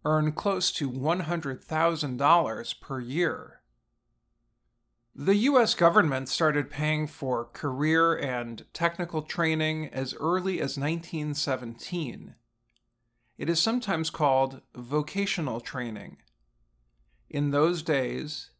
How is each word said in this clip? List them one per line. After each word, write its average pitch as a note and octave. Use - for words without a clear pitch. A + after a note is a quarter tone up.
earn D#3
close F#3
to C#3
one C3+
hundred D#3
thousand D#3
dollars B2+
per -
year. B2+
The E3+
U B3+
S -
government E3
started D3
paying D3+
for B2+
career D#3
and A#2+
technical E3+
training D#3
as C3
early F3+
as -
nineteen D3+
seventeen. B2
It D3
is E3
sometimes G3+
called C3+
vocational D3
training. A2+
In C#3+
those D#3
days C3+